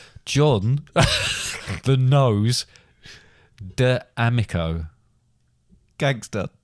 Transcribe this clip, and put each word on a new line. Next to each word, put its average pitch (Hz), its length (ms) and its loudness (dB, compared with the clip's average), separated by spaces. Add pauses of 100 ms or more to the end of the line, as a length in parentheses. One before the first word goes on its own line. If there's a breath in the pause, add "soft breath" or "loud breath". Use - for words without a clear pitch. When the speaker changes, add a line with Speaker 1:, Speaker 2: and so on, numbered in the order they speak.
(260 loud breath)
Speaker 1:
John, 135 600 2
<laughs> - 60 -20 (920 loud breath)
the 135 140 2
Nose, 127 680 2 (1120 soft breath)
De 127 280 0 (140)
Amico. 87 680 -2 (1120)
Speaker 2:
Gangster. 120 520 -4 (160)